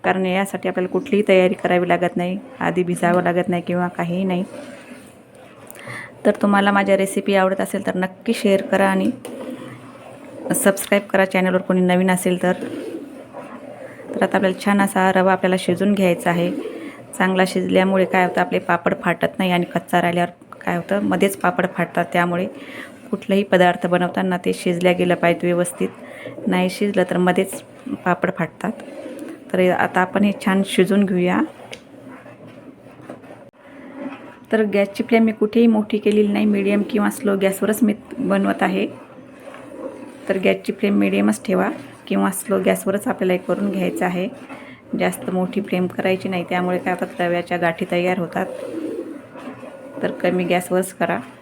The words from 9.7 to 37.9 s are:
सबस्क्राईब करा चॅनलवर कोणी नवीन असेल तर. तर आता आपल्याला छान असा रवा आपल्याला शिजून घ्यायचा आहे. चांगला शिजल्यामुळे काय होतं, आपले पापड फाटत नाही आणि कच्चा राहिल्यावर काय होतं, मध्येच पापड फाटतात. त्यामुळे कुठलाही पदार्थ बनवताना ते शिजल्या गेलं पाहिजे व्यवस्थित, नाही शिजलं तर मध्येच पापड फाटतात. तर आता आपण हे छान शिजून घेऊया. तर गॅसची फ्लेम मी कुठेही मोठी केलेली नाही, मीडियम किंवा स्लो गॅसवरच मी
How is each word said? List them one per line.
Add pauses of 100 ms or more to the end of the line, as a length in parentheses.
सबस्क्राईब
करा
चॅनलवर
कोणी
नवीन
असेल
तर. (1600)
तर
आता
आपल्याला
छान
असा
रवा
आपल्याला
शिजून
घ्यायचा
आहे. (680)
चांगला
शिजल्यामुळे
काय
होतं,
आपले
पापड
फाटत (120)
नाही
आणि
कच्चा
राहिल्यावर (100)
काय
होतं,
मध्येच
पापड
फाटतात.
त्यामुळे (640)
कुठलाही
पदार्थ
बनवताना
ते
शिजल्या
गेलं
पाहिजे
व्यवस्थित, (580)
नाही
शिजलं
तर
मध्येच (420)
पापड
फाटतात. (800)
तर
आता
आपण
हे (120)
छान
शिजून
घेऊया. (3000)
तर
गॅसची
फ्लेम
मी
कुठेही
मोठी
केलेली
नाही,
मीडियम
किंवा
स्लो
गॅसवरच
मी (240)